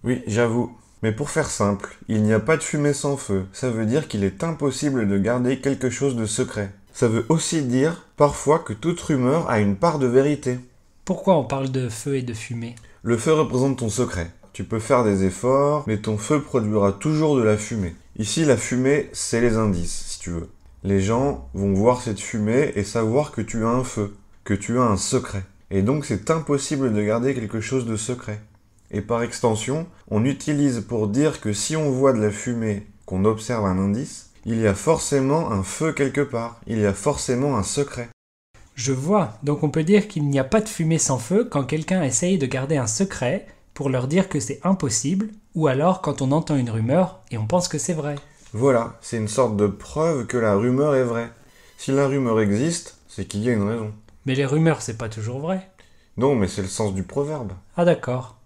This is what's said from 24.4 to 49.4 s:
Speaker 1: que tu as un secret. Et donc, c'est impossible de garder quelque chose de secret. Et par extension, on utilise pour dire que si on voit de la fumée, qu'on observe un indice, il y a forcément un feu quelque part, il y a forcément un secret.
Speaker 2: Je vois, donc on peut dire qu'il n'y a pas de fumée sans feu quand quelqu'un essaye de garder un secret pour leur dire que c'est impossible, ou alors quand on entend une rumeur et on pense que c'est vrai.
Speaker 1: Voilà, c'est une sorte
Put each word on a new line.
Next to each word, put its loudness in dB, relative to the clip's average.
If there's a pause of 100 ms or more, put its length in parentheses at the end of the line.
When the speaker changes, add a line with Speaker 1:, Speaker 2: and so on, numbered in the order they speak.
Speaker 1:
que 0
tu -2
as 4
un 2
secret. -2 (260)
Et 2
donc, 0
c'est -2
impossible 0
de 0
garder 0
quelque -6
chose -2
de -2
secret. -8 (500)
Et -4
par -2
extension, -2 (240)
on 2
utilise 0
pour -2
dire 0
que -2
si -4
on 0
voit 4
de 2
la 2
fumée, -4 (180)
qu'on 0
observe 0
un 2
indice, -2 (140)
il -2
y 4
a 4
forcément 0
un 0
feu -2
quelque 0
part, -6
il -2
y 4
a 2
forcément 0
un 0
secret. -4 (680)
Speaker 2:
Je -2
vois, 0 (100)
donc 0
on 2
peut 0
dire 4
qu'il -2
n'y 2
a 2
pas 2
de -6
fumée 0
sans 0
feu 0
quand -2
quelqu'un -2
essaye 2
de 0
garder -2
un 0
secret -2 (260)
pour -4
leur 0
dire 2
que -2
c'est -6
impossible, 0 (260)
ou 2
alors 2
quand -4
on 0
entend 0
une 0
rumeur 0 (100)
et -6
on -4
pense 0
que -4
c'est -2
vrai. -4 (380)
Speaker 1:
Voilà, 2
c'est -6
une -2
sorte 2